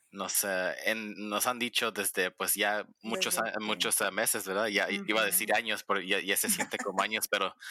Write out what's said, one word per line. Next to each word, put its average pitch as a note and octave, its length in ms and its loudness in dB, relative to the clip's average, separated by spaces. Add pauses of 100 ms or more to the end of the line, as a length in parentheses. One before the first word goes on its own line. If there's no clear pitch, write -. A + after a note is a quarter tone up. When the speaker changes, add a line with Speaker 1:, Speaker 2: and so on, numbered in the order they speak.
(120)
Speaker 1:
nos, F#2+ 320 -2
eh, F#2 300 0 (100)
en-, G#2 440 -2
nos G#2 200 0
han B2 100 -2
dicho A#2 320 0
desde, F#2+ 400 0
pues, - 240 -2
ya G#2 320 0 (160)
muchos A2+ 320 -2
Speaker 2:
Desde A2+ 140 -2
Speaker 1:
a-, F#2 60 -6
Speaker 2:
que G#2+ 100 -4
Speaker 1:
muchos, G#2+ 360 0
eh, G2+ 120 2
meses, G#2+ 340 0
¿verdad? G2+ 220 0
Ya G2 220 2
i-, G2+ 180 -2
iba G#2+ 140 4
a - 20 4
decir G2+ 260 2
Speaker 2:
Ujú. G#2 80 6
Speaker 1:
años, A2 240 -2
pero G2 180 2
ya, F#2+ 200 0
ya F#2+ 160 2
se - 120 0
siente G#2+ 300 0
como F#2+ 240 0
Speaker 3:
<laughs> - 0 -
Speaker 1:
años, G#2+ 260 0
pero G2 260 0 (160)